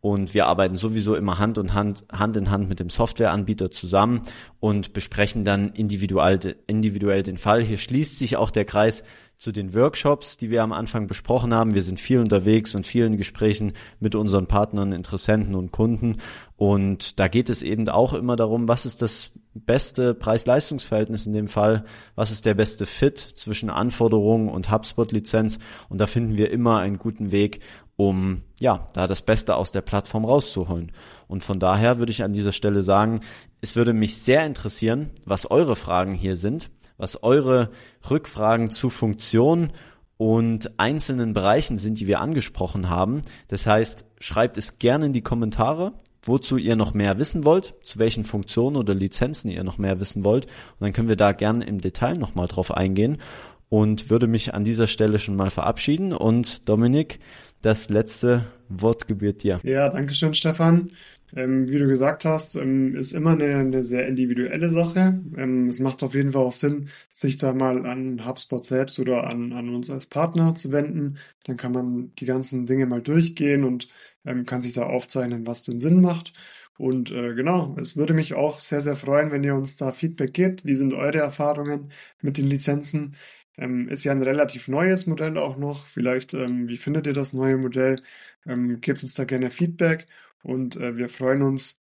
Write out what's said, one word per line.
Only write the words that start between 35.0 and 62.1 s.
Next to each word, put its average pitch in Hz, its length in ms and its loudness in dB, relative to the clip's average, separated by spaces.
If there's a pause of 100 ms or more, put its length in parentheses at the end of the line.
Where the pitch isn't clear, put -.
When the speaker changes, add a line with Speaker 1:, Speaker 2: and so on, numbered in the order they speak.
Speaker 1:
was - 260 -2
eure 139 260 4
Fragen 92 380 -2
hier 92 220 -2
sind, 110 340 -6 (260)
was - 260 -8
eure 127 480 4 (380)
Rückfragen 113 600 0
zu 120 200 -2
Funktionen 127 800 2 (440)
und 113 600 0
einzelnen 123 540 0
Bereichen 104 460 2
sind, 107 200 -2
die 104 80 -4
wir 98 140 2
angesprochen 95 720 -2
haben. 98 320 0 (260)
Das 101 180 -2
heißt, 110 380 2 (140)
schreibt 117 400 0
es - 200 -6
gerne 143 280 2
in 139 80 0
die 117 80 0
Kommentare, 120 720 -2 (280)
wozu 131 360 0
ihr 113 180 2
noch 110 160 0
mehr 101 260 0
wissen 156 260 -2
wollt, 170 380 4
zu - 160 -16
welchen 110 260 0
Funktionen 117 520 -2
oder 101 180 0
Lizenzen 98 560 -2
ihr 87 140 -6
noch 92 140 -6
mehr 95 200 -2
wissen 98 260 -6
wollt. 117 220 4
Und - 340 -20
dann 101 120 -2
können 113 160 0
wir 107 80 4
da 101 160 4
gerne 110 320 0
im 98 160 -6
Detail 123 380 -2
nochmal 90 300 -4
drauf - 220 -2
eingehen. 95 460 0 (540)
Und 107 400 2
würde 117 160 4
mich 113 260 0
an 104 120 -2
dieser 113 240 2
Stelle 107 300 2
schon 101 180 -4
mal 95 140 0
verabschieden. 175 640 -2
Und 113 560 0
Dominik, 120 520 2 (420)
das 107 260 2
letzte 117 560 2 (240)
Wort 104 380 0
gebührt 104 360 -2
dir. 92 200 0
Speaker 2:
Ja, 135 260 2
danke 143 240 -4
schön, 156 220 0
Stefan. 170 540 2 (460)
Ähm, 131 360 0
wie 143 80 0
du 143 80 4
gesagt 135 380 2